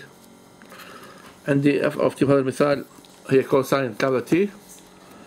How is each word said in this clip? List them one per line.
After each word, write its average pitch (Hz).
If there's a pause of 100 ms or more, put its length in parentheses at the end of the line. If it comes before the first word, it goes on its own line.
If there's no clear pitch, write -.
(1500)
عندي 143
إف 147
أوف -
تي 139
في 139
هذا 139
المثال 135 (440)
هي 135
cosine 131
كذا 131
تي، 175 (800)